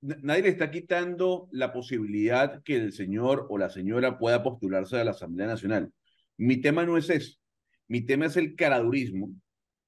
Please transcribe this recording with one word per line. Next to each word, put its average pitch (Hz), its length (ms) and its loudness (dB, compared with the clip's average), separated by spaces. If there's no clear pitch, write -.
n-, 143 220 -8
nadie 156 220 2
le 202 40 6
está 175 220 0
quitando 180 840 -2
la 127 180 0
posibilidad 120 920 0
que 143 140 -2
el 107 180 -2
señor 110 560 0
o 101 80 -2
la 92 100 0
señora 120 500 -2
pueda 120 240 2
postularse 101 560 -2
a 113 60 0
la 110 60 0
Asamblea 90 360 -6
Nacional. 98 460 -2
Mi 127 240 2
tema 160 240 2
no 170 100 2
es 165 140 0
ese. 151 240 0
Mi 120 120 0
tema 135 240 2
es 170 140 0
el 151 180 0
caradurismo 120 720 2